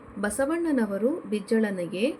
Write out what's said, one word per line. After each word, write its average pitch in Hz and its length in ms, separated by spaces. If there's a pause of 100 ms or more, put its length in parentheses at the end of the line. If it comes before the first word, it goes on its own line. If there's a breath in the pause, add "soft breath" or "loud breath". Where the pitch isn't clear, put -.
(200 loud breath)
ಬಸವಣ್ಣನವರು 269 1120
ಬಿಜ್ಜಳನಿಗೆ 208 880